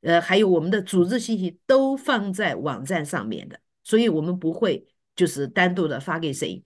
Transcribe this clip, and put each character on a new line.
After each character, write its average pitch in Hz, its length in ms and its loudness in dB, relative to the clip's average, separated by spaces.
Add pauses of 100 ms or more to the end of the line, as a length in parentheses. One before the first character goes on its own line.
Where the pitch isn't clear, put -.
呃， 170 200 4
还 185 180 2
有 214 100 4
我 175 120 6
们 170 100 -2
的 208 120 0
组 185 220 2
织 226 160 0
信 226 180 -4
息 180 280 -6
都 269 300 4
放 214 360 -2
在 185 240 -2
网 127 280 -6
站 151 220 -4
上 135 200 -6
面 95 220 -10
的， - 100 -20 (260)
所 - 140 2
以 233 100 4
我 156 120 0
们 180 160 -2
不 165 160 -2
会 175 340 -2 (280)
就 185 120 2
是 139 200 -4
单 180 260 0
独 180 140 0
的 135 140 -4
发 160 180 -6
给 160 140 -4
谁。 135 340 -6